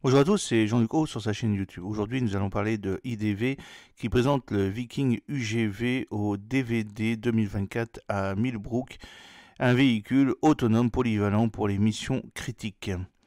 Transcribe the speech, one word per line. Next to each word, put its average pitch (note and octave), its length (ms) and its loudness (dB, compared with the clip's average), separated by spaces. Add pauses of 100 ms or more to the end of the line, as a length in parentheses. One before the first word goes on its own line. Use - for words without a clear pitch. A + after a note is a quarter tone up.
Bonjour C3+ 140 6
à C#3 60 6
tous, G3+ 120 4
c'est A2 300 2
Jean-Luc A2+ 260 2
Haut D#3 120 2
sur B2 160 -8
sa G#2+ 100 -2
chaîne G#2+ 220 0
YouTube. F#2+ 320 -4
Aujourd'hui, G#2+ 360 -2
nous G#2 140 0
allons G2 140 0
parler G#2+ 280 -2
de G2 280 -4
I B2 100 -6
D G#2+ 180 0
V B2 240 -2 (400)
qui A#2 120 -6
présente B2 420 2
le G2 160 2
Viking A#2+ 640 -2
U C#3+ 100 -4
G A2+ 260 -2
V A#2 460 -4
au G#2 240 -2
D A2 260 -2
V A#2 220 -2
D A2 320 -2
deux A2+ 160 -2
mille A2 160 2
vingt-quatre G#2+ 640 -6
à G2 260 -2
Millbrook, A#2 640 -4 (600)
un B2 140 4
véhicule B2+ 680 4
autonome A#2+ 500 4
polyvalent A2 560 2
pour G#2 220 -2
les G2 80 -2
missions A2 440 0 (120)
critiques. - 580 -8 (360)